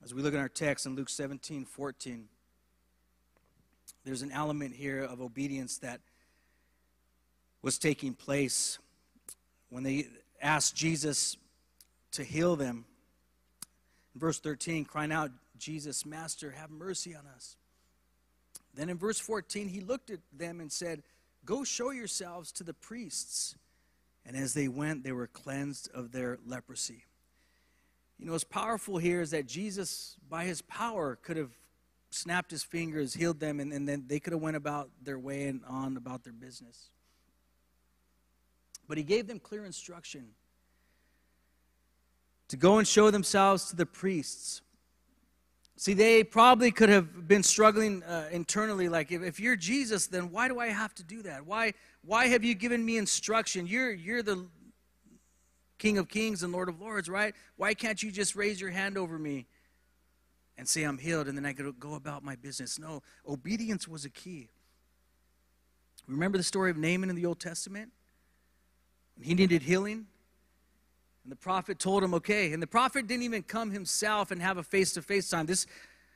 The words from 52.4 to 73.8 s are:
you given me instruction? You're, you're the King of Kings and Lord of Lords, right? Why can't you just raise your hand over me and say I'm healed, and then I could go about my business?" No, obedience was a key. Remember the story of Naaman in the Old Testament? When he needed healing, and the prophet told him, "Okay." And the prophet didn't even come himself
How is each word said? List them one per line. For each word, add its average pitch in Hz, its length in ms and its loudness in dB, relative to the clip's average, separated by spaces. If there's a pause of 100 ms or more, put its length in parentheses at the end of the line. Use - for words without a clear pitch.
you 240 100 4
given 233 300 0
me 226 140 2
instruction? 202 680 0
You're, 240 240 0
you're 208 320 -4
the 185 240 -4 (1300)
King 214 180 2
of 190 140 0
Kings 214 320 -2
and 175 100 -4
Lord 180 160 -2
of 165 100 -8
Lords, 202 300 -6
right? 202 260 -2 (220)
Why 202 160 0
can't 220 300 -2
you 214 80 -6
just 196 260 -2
raise 202 240 0
your 190 100 -6
hand 196 280 -2
over 165 200 -4
me 143 280 -6 (1120)
and 127 100 -10
say 156 160 2
I'm 139 140 -2
healed, 156 280 -2
and 139 100 -6
then 143 100 -4
I 139 80 -4
could 135 260 -8
go 147 140 -10
about 143 280 -10
my 135 140 -10
business?" 131 420 -10
No, 156 240 -10 (240)
obedience 196 600 -4
was 156 160 -10
a 139 60 -12
key. 151 400 -14 (1600)
Remember 170 320 0
the 175 60 0
story 190 260 2
of 165 60 0
Naaman 180 340 2
in 175 60 -4
the 170 100 -2
Old 170 140 -2
Testament? 196 500 -10 (1300)
When 120 100 -14
he 165 80 2
needed 175 280 6
healing, 202 440 0 (1160)
and 127 60 -16
the 135 60 -14
prophet 185 420 -2
told 190 260 4
him, 180 100 4
"Okay." 185 380 2
And 160 100 -2
the 156 40 -4
prophet 254 400 4
didn't 247 160 -2
even 226 200 -2
come 220 280 -4
himself 208 600 0